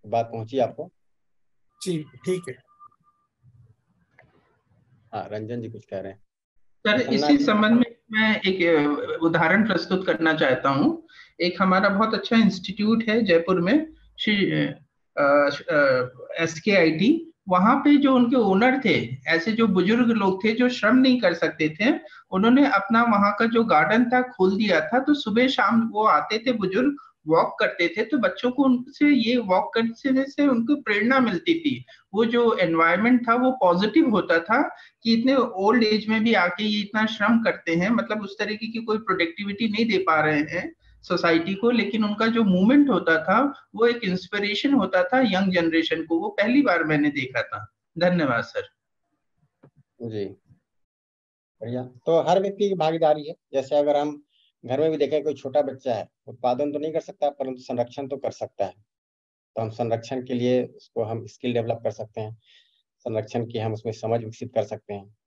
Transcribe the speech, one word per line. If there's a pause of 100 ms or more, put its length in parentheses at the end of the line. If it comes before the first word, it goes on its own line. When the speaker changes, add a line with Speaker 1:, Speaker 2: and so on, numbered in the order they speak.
Speaker 1:
बात
पहुंची
आपको? (880)
Speaker 2:
जी,
ठीक
है। (2500)
Speaker 1:
हाँ,
रंजन
जी
कुछ
कह
रहे
हैं। (680)
Speaker 3:
सर,
Speaker 1:
प्रसन्ना
Speaker 3:
इसी
Speaker 1:
जी।
Speaker 3:
संबंध
में (140)
मैं
एक,
अ,
उदाहरण
प्रस्तुत
करना
चाहता
हूँ। (340)
एक
हमारा
बहुत
अच्छा
इंस्टीट्यूट
है
जयपुर
में, (260)
श्री,
अ, (420)
अ, (340)
एसकेआईटी। (160)
वहाँ
पे
जो
उनके
ओनर
थे, (100)
ऐसे
जो
बुजुर्ग
लोग
थे
जो
श्रम
नहीं
कर
सकते
थे, (320)
उन्होंने
अपना
वहाँ
का
जो
गार्डन
था
खोल
दिया
था।
तो
सुबह
शाम
वो
आते
थे
बुजुर्ग, (300)
walk
करते
थे,
तो
बच्चों
को
उनसे
ये
walk
करने
से
उनको
प्रेरणा
मिलती
थी। (300)
वो
जो
environment
था
वो
positive
होता
था (340)
कि
इतने
ओल्ड
एज
में
भी
आके
ये
इतना
श्रम
करते
हैं,
मतलब
उस
तरीके
की
कोई
productivity
नहीं
दे
पा
रहे
हैं (280)
society
को,
लेकिन
उनका
जो
movement
होता
था
वो
एक
inspiration
होता
था
young
generation
को।
वो
पहली
बार
मैंने
देखा
था। (260)
धन्यवाद
sir। (1300)
Speaker 1:
जी, (1400)
बढ़िया।
तो
हर
व्यक्ति
की
भागीदारी
है। (180)
जैसे
अगर
हम (420)
घर
में
भी
देखें,
कोई
छोटा
बच्चा
है, (180)
उत्पादन
तो
नहीं
कर
सकता,
परंतु
संरक्षण
तो
कर
सकता
है। (840)
तो
हम
संरक्षण
के
लिए
उसको
हम
स्किल
डेवलप
कर
सकते
हैं, (580)
संरक्षण
की
हम
उसमें
समझ
विकसित
कर
सकते
हैं।